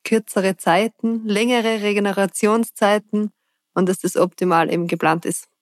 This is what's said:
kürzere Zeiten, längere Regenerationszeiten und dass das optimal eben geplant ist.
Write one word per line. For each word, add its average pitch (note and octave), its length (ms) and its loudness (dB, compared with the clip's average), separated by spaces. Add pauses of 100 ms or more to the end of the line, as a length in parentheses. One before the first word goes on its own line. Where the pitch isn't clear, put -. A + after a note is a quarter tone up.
kürzere F#3+ 520 0
Zeiten, A3 720 -2
längere A3 540 0
Regenerationszeiten G#3 1500 0 (400)
und F3+ 160 2
dass F#3+ 100 -2
das - 160 -4
optimal E3+ 560 0
eben E3+ 160 -2
geplant E3 380 -2
ist. - 240 -8 (120)